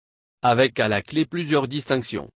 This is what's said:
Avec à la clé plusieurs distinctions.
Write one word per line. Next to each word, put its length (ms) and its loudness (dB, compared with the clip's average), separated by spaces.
Avec 400 4
à 80 2
la 120 0
clé 240 -2
plusieurs 440 -2
distinctions. 680 -4